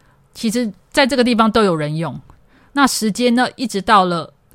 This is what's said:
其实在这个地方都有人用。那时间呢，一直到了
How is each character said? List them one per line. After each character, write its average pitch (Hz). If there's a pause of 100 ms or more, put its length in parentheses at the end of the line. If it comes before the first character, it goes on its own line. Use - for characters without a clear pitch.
(340)
其 -
实 220 (200)
在 285
这 262
个 247
地 247
方 220
都 226
有 185
人 151
用。 160 (540)
那 277
时 220
间 240
呢， 247 (120)
一 262
直 196
到 196
了 170 (220)